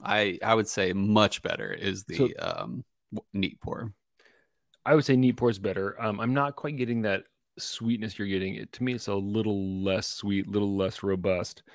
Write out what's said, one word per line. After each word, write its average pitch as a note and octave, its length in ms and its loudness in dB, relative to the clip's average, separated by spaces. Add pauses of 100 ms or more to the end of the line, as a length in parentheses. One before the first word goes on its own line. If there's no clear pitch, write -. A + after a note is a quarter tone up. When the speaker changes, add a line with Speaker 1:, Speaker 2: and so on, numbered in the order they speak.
Speaker 1:
I, G2+ 400 0
I A2+ 140 4
would G#2+ 100 2
say F#2+ 260 0
much G2+ 480 4
better - 320 -4
is G2 320 -4
the, E2 120 -8
Speaker 2:
So C3 120 4 (120)
Speaker 1:
um, - 440 -6 (300)
w-, - 180 -8
neat F#2+ 280 -2
pour. - 320 -8 (920)
Speaker 2:
I C#3 100 6
would D3+ 100 6
say C3+ 120 6
neat B2+ 200 6
pour A#2+ 140 4
is G2 80 -2
better. G2 420 -4
Um, G#2+ 200 -2
I'm A#2+ 120 0
not C#3+ 220 0
quite D3 220 -8
getting A#2 260 -2
that G2 220 0 (340)
sweetness A2+ 600 -2
you're G2+ 100 -4
getting. F#2+ 260 -2
It, G#2+ 200 -12
to B2 100 -6
me, B2+ 100 -2
it's A2+ 140 -6
a G2+ 60 0
little G2 680 0
less F#2+ 240 2
sweet, G2 400 -2
little G2+ 300 0
less F#2+ 260 -2
robust. F#2 640 -2 (100)